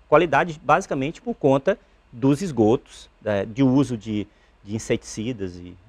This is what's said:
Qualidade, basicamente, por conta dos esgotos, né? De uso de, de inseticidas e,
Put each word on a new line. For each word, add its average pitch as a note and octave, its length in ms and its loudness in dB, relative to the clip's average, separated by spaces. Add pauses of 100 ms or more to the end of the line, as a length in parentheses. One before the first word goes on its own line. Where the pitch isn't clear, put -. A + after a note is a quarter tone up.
Qualidade, D#3 540 2
basicamente, D3+ 580 -2
por A#3 140 -6
conta C#3 420 2 (340)
dos C3+ 300 0
esgotos, B2 680 0 (140)
né? G2+ 240 -2
De A2+ 160 -4
uso B2+ 340 2
de, G#2 320 -6 (360)
de G2+ 120 -8
inseticidas A2 800 -6
e, F2+ 180 -18 (160)